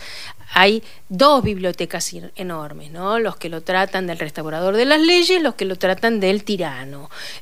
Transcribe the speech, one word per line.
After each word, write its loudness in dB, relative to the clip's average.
hay 4
dos 6
bibliotecas -2
in-, -14
enormes, -10
¿no? -2
Los 0
que -10
lo -8
tratan 0
del -6
restaurador -2
de 4
las 6
leyes, 6
los 0
que -4
lo -2
tratan 0
del 2
tirano. -6